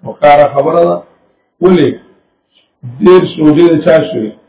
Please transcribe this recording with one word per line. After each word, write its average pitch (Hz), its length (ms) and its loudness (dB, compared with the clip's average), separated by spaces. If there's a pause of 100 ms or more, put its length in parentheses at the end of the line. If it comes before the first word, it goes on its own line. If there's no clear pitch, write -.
نو 131 80 -16
کاره 147 420 2
خبره 160 300 -2
ده. 175 140 -2 (640)
ولې؟ 175 280 2 (1080)
دېرش 180 400 2
روژې 156 300 2
د 156 160 -2
چا 165 180 2
شوې؟ - 260 -8 (200)